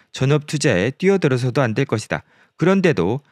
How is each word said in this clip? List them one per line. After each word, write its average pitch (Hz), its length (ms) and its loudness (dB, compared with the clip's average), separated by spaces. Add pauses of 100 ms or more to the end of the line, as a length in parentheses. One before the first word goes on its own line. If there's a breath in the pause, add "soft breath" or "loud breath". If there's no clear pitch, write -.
(120 soft breath)
전업 143 340 0
투자에 123 440 0
뛰어들어서도 139 720 0
안 113 120 0
될 139 120 -2
것이다. 104 380 -4 (320 soft breath)
그런데도 156 640 2 (120)